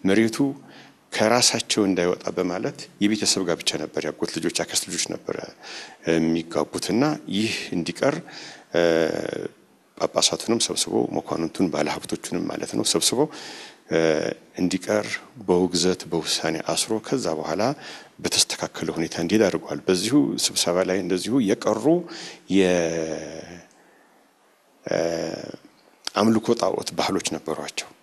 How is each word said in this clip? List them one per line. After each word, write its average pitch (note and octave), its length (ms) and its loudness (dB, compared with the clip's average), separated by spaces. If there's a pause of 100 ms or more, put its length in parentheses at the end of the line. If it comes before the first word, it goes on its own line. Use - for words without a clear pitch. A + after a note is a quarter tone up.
መሬቱ A2 340 4 (720)
ከራሳቸው A2+ 720 2
እንዳይወጣ F2+ 480 2
በማለት F#2 460 -2 (200)
የቤተሰብ G#2 460 2
ጋብቻ E2 340 0
ነበር። D2+ 240 -4
ያጎት D#2 300 -4
ልጆች፣ E2 260 -2
ያክስት - 260 -2
ልጆች E2+ 240 -4
ነበረ - 280 -6 (720)
የሚጋቡትና E2 960 0 (280)
ይህ A2 220 0 (200)
እንዲቀር፣ F2+ 440 0 (560)
እ፣ E2+ 100 4 (1160)
ጳጳሳቱንም - 640 0
ሰብስቦ፣ - 320 -2 (200)
መኳንንቱን፣ E2 560 0
ባለሀብቶቹንም D#2 760 -2
ማለት D#2+ 280 -6
ነው - 120 0
ሰብስቦ፣ - 340 2 (720)
እ፣ E2 100 4 (560)
እንዲቀር F#2+ 500 0 (340)
በውግዘት F2+ 640 2
በውሳኔ D#2+ 520 -2 (100)
አስሮ፣ D#2+ 340 -2
ከዛ B2 340 -2
በኋላ D#2 280 -2 (560)
በተስተካከለ - 720 -2
ሁኔታ E2 280 -4
እንዲሄድ F#2+ 240 4
አድርጓል። D#2+ 380 0
በዚሁ F#2+ 340 2 (240)
ስብሰባ - 460 0
ላይ F#2 140 2
እንደዚሁ F#2 440 0
የቀሩ G#2+ 420 2 (680)
የ-፣ E2 1080 2 (1200)
እ፣ - 140 0 (1160)
አምልኮ A2 320 4 (100)
ጣዖት - 360 -2
ባህሎች F2 400 -2
ነበሯቸው። D2+ 560 -8 (140)